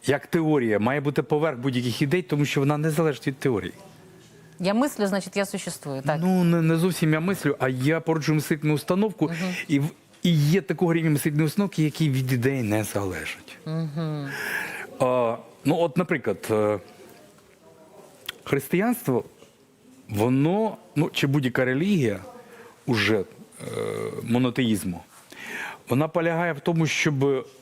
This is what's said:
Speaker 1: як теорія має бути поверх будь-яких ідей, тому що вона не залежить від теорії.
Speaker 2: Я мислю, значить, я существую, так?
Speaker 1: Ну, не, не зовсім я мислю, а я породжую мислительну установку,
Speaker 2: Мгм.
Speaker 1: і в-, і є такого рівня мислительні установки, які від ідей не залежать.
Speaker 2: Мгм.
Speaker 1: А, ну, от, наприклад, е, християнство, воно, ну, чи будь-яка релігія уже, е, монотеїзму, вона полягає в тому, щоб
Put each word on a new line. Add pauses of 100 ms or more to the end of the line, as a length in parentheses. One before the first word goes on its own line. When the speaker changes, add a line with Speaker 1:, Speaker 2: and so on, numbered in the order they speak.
Speaker 1:
як
теорія
має
бути
поверх
будь-яких
ідей,
тому
що
вона
не
залежить
від
теорії. (880)
Speaker 2:
Я
мислю,
значить,
я
существую,
так?
Speaker 1:
Ну,
не,
не
зовсім
я
мислю,
а
я
породжую
мислительну
установку,
Speaker 2:
Мгм. (320)
Speaker 1:
і
в-, (340)
і
є
такого
рівня
мислительні
установки,
які
від
ідей
не
залежать.
Speaker 2:
Мгм. (680)
Speaker 1:
А, (280)
ну,
от,
наприклад,
е, (1600)
християнство, (840)
воно, (180)
ну,
чи
будь-яка
релігія (680)
уже,
е, (1000)
монотеїзму, (880)
вона
полягає
в
тому,
щоб (140)